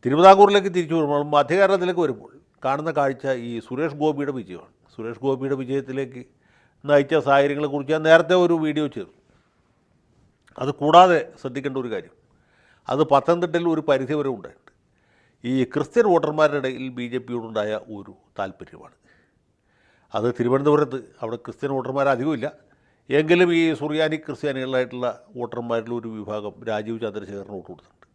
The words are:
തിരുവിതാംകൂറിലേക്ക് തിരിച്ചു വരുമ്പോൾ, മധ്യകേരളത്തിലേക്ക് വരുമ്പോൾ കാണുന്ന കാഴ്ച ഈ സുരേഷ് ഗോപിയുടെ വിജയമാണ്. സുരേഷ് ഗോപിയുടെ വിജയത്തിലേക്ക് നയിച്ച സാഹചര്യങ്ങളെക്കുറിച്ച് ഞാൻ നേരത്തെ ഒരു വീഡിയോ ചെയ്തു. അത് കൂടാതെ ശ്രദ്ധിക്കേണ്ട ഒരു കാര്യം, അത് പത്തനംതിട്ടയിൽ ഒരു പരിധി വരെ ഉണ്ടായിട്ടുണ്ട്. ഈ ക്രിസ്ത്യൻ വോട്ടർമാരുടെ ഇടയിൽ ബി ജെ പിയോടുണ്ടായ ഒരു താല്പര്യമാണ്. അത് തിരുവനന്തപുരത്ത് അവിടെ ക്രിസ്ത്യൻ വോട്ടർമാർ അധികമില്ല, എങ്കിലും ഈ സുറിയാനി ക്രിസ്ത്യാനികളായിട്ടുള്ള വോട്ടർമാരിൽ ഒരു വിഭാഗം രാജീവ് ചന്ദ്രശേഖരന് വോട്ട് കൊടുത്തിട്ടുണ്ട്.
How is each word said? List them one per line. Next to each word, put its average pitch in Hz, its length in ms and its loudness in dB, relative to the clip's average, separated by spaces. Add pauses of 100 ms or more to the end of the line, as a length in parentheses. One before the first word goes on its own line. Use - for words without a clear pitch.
തിരുവിതാംകൂറിലേക്ക് 190 720 8
തിരിച്ചു 165 220 -2
വരുമ്പോൾ, 147 240 0 (140)
മധ്യകേരളത്തിലേക്ക് 180 680 2
വരുമ്പോൾ 120 280 -6 (320)
കാണുന്ന 147 340 -2
കാഴ്ച 139 280 -2 (220)
ഈ - 20 -10 (160)
സുരേഷ് 143 360 -6
ഗോപിയുടെ 143 380 -2
വിജയമാണ്. 90 340 -18 (200)
സുരേഷ് 113 300 -12
ഗോപിയുടെ 135 380 -2
വിജയത്തിലേക്ക് 131 600 -8 (680)
നയിച്ച 143 240 4 (120)
സാഹചര്യങ്ങളെക്കുറിച്ച് 143 680 0
ഞാൻ 156 140 -2
നേരത്തെ 165 260 6 (100)
ഒരു 170 100 2 (100)
വീഡിയോ 151 220 -2 (100)
ചെയ്തു. 98 160 -12 (1500)
അത് 135 80 -4 (100)
കൂടാതെ 170 380 8 (220)
ശ്രദ്ധിക്കേണ്ട 135 420 -8
ഒരു 120 120 -8
കാര്യം, 90 200 -10 (760)
അത് 139 100 0 (100)
പത്തനംതിട്ടയിൽ 170 600 0
ഒരു 156 140 -4
പരിധി 135 320 0
വരെ 139 160 -4
ഉണ്ടായിട്ടുണ്ട്. - 360 -20 (720)
ഈ 123 100 -4 (180)
ക്രിസ്ത്യൻ - 400 0
വോട്ടർമാരുടെ 151 480 2
ഇടയിൽ 131 240 -6 (140)
ബി 120 140 -8
ജെ 127 140 -4
പിയോടുണ്ടായ 113 460 -6 (240)
ഒരു 101 160 -16 (260)
താല്പര്യമാണ്. - 580 -12 (1200)
അത് 107 120 0 (100)
തിരുവനന്തപുരത്ത് 135 600 2 (240)
അവിടെ 117 240 -8
ക്രിസ്ത്യൻ 139 300 -10
വോട്ടർമാർ 135 380 -2
അധികമില്ല, 131 320 -4 (720)
എങ്കിലും 175 300 2 (100)
ഈ 165 40 2 (180)
സുറിയാനി 156 360 -2 (100)
ക്രിസ്ത്യാനികളായിട്ടുള്ള 127 840 -4 (280)
വോട്ടർമാരിൽ 117 640 -6
ഒരു 113 100 -10 (100)
വിഭാഗം 104 360 -8 (140)
രാജീവ് 110 360 -6
ചന്ദ്രശേഖരന് 101 520 -10
വോട്ട് 87 140 -16
കൊടുത്തിട്ടുണ്ട്. - 440 -20